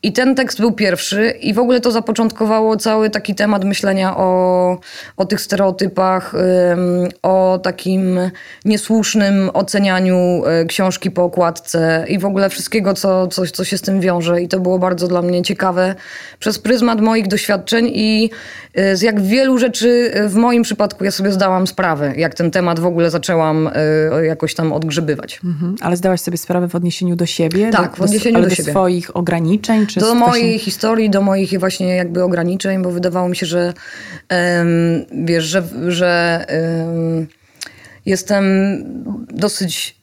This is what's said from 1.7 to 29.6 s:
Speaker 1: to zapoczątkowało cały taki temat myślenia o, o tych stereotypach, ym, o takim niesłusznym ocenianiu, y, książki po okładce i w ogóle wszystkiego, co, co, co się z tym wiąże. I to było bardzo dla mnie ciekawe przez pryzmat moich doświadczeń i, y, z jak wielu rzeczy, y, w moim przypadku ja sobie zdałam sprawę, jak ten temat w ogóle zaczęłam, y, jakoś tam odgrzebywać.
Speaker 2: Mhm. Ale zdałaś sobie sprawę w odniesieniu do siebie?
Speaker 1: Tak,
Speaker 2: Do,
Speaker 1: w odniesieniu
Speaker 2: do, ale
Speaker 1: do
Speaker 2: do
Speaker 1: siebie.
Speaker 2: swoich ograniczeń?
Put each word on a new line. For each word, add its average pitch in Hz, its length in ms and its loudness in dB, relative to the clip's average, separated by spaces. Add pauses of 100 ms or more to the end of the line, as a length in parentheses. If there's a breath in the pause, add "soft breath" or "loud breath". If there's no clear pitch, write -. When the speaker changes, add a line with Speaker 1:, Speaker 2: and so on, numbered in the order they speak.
Speaker 1:
to 247 100 2
zapoczątkowało 220 840 0
cały 220 320 0
taki 208 260 -4
temat 208 300 0
myślenia 190 520 0
o, 185 640 2 (380 loud breath)
o 190 80 0
tych 202 160 -2
stereotypach, 190 920 0
ym, 180 760 2 (120)
o 185 420 2
takim 185 560 0 (460 loud breath)
niesłusznym 202 880 2
ocenianiu, 185 880 2 (180)
y, 165 40 2
książki 185 460 -2
po 180 120 0
okładce 170 840 0
i 196 120 0
w 180 60 -4
ogóle 196 240 0
wszystkiego, 196 440 -2
co, 185 340 0
co, 180 200 -4
co - 160 -6
się 190 140 -4
z - 40 -6
tym 196 200 0
wiąże. 175 400 0
I 180 60 -4
to 190 120 -2
było 180 200 0
bardzo 180 280 0
dla 175 140 0
mnie 180 200 0
ciekawe 185 540 0 (440 loud breath)
przez 214 200 -4
pryzmat 226 420 2
moich 220 260 2
doświadczeń 208 680 0
i, 214 360 2 (480 loud breath)
y, 196 200 2
z 180 40 0
jak 214 200 2
wielu 254 360 2
rzeczy, 240 580 2
y, 208 140 2
w 185 60 -2
moim 233 280 4
przypadku 208 400 -2
ja 196 80 0
sobie 196 200 -2
zdałam 185 360 2
sprawę, 151 500 0
jak 160 180 0
ten 170 160 0
temat 170 280 0
w 170 60 -2
ogóle 170 240 2
zaczęłam, 156 600 0 (520)
y, 165 40 0
jakoś 160 300 -2
tam 160 180 0
odgrzebywać. 156 720 -4
Speaker 2:
Mhm. 175 380 -4
Ale 175 160 0
zdałaś 180 240 0
sobie 175 160 -6
sprawę 180 320 -2
w 175 60 -8
odniesieniu 175 400 -2
do 170 100 0
siebie? 175 460 0
Speaker 1:
Tak, 214 200 2
Speaker 2:
Do, - 60 -16
Speaker 1:
w 180 40 -2
odniesieniu 214 320 2
Speaker 2:
do, 226 60 4
ale 214 80 4
Speaker 1:
do - 20 2
Speaker 2:
do 180 60 2
Speaker 1:
siebie. 156 160 -2
Speaker 2:
swoich 180 460 0
ograniczeń? 175 760 2